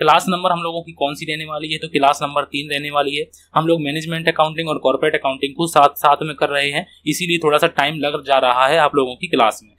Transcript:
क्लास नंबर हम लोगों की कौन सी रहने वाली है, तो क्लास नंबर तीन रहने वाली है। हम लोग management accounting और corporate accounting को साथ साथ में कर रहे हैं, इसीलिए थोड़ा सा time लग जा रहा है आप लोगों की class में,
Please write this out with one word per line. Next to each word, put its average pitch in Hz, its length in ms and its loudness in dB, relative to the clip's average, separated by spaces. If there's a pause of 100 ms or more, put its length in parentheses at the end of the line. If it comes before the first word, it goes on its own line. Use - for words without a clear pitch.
क्लास 160 280 4
नंबर 180 220 0
हम 170 120 -2
लोगों 170 200 -6
की 165 100 -16
कौन 147 220 -4
सी 156 120 -12
रहने 156 180 -8
वाली 156 240 -10
है, 156 100 -6
तो 160 100 -12
क्लास 143 340 2
नंबर 143 220 -2
तीन 143 260 -8
रहने 147 200 -6
वाली 143 260 -2
है। 151 80 -4 (300)
हम 160 120 0
लोग 165 140 2
management 160 480 -4
accounting 160 400 0
और 151 100 -2
corporate 135 360 0
accounting 139 400 -4
को 170 120 -2
साथ 143 300 4
साथ 143 260 2
में 156 120 -6
कर 147 140 -2
रहे 143 220 0
हैं, 147 160 -6 (200)
इसीलिए 170 320 -2
थोड़ा 151 200 2
सा 170 80 2
time 151 340 -2
लग 147 260 -4
जा 139 120 4
रहा 127 280 4
है 147 120 4
आप 147 160 2
लोगों 127 220 0
की - 100 -10
class 117 380 2
में, - 140 -20